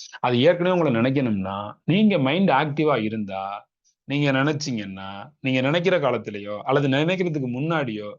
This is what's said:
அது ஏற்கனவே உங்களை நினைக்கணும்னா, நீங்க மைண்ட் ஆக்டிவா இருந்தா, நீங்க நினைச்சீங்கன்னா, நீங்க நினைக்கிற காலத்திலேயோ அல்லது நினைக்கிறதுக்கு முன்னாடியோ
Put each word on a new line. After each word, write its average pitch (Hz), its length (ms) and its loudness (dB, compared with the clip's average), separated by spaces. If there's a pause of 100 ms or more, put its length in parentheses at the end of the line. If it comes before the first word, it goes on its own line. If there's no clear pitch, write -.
(200)
அது 127 200 2
ஏற்கனவே 175 340 4
உங்களை 160 180 2
நினைக்கணும்னா, 113 640 0 (280)
நீங்க 202 340 4
மைண்ட் 151 340 2
ஆக்டிவா 147 500 2
இருந்தா, 104 400 -4 (640)
நீங்க 143 240 0
நினைச்சீங்கன்னா, 117 760 -2 (320)
நீங்க 131 200 0
நினைக்கிற 170 380 2
காலத்திலேயோ 107 640 -2
அல்லது 139 260 2
நினைக்கிறதுக்கு 151 600 0
முன்னாடியோ 123 580 -4 (100)